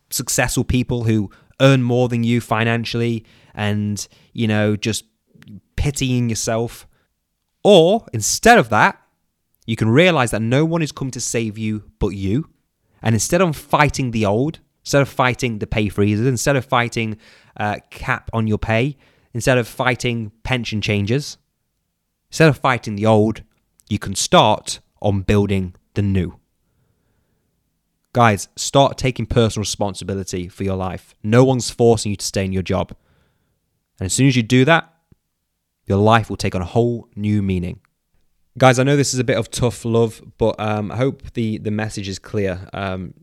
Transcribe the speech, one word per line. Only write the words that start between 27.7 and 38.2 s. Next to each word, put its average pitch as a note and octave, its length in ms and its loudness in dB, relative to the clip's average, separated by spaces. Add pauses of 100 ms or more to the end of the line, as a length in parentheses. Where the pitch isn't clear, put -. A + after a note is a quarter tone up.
Guys, A2+ 420 2
start - 420 0
taking B2 280 -4
personal A2+ 360 0
responsibility F#2+ 840 -6
for - 160 -10
your F#2+ 120 -2
life. F#2 480 -10
No A#2 200 4
one's C3 280 0
forcing A2+ 400 2
you G2 60 -4
to - 80 -10
stay G2 200 -4
in F#2+ 60 -6
your F#2+ 100 -2
job. F2+ 340 -4 (1040)
And F#2 60 -4
as F2+ 80 -4
soon C3 140 4
as C3 80 4
you B2 80 2
do B2+ 220 4
that, D#3+ 280 0 (920)
your G2 100 2
life A2 320 4
will G2+ 80 -6
take G2+ 160 -4
on F#2 80 -4
a F2+ 40 -4
whole A#2 500 -2
new G#2 260 0
meaning. F#2 380 -2 (800)